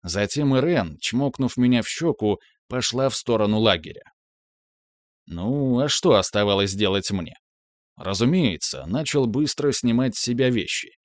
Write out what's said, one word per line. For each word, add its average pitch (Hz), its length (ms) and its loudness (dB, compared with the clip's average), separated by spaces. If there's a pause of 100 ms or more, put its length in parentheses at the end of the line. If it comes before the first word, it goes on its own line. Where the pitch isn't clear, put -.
Затем 104 520 -2
Ирен, 131 460 0
чмокнув 127 560 -2
меня 123 240 4
в - 80 -6
щёку, 107 500 0 (300)
пошла 127 400 -2
в - 80 -4
сторону 107 440 0
лагеря. 90 520 0 (1120)
Ну, 123 540 0
а 147 100 2
что 143 280 4
оставалось 101 580 2
делать 98 380 0
мне? 90 240 -6 (600)
Разумеется, 98 880 0
начал 131 420 0
быстро 139 460 0
снимать 123 440 0
с - 40 -6
себя 123 300 0
вещи. - 540 -4